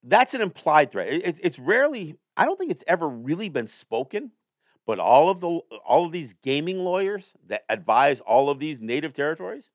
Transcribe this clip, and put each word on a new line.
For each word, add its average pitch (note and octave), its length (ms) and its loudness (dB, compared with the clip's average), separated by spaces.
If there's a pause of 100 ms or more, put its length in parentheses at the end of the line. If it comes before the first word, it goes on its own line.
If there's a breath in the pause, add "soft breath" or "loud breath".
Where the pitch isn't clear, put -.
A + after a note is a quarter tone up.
that's G#3+ 320 4
an B3 80 -4
implied D3+ 500 4
threat. F#2+ 180 -4
It, D#3+ 160 -2
it's, E3+ 180 -4
it's D3 160 -2
rarely, G#3+ 580 0 (200)
I G3+ 80 2
don't F#4 120 -2
think E4+ 140 -6
it's D3+ 160 -8
ever E3 200 0
really C#3+ 420 -6
been B2 180 -4
spoken, C#3+ 640 -8 (540)
but A2 120 -4
all B2 320 6
of F#3 120 -2
the, F3 60 -6 (380)
all D3 200 4
of E3 60 -8
these D3+ 300 -12
gaming D#3 380 -4
lawyers F#3+ 540 -4 (140)
that - 220 -8
advise A2 520 2
all C3+ 280 4
of C#3 100 -2
these D3 200 -8
native C3 340 -6
territories F3+ 600 -8